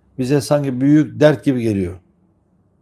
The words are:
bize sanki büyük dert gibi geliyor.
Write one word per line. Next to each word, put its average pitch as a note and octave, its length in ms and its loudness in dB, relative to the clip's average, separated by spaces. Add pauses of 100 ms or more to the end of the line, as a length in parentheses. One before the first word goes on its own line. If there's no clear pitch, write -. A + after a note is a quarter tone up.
(180)
bize C3 240 -2
sanki C#3 400 -2
büyük C#3 380 2
dert D3 260 2
gibi B2+ 160 0
geliyor. G2 320 -2 (880)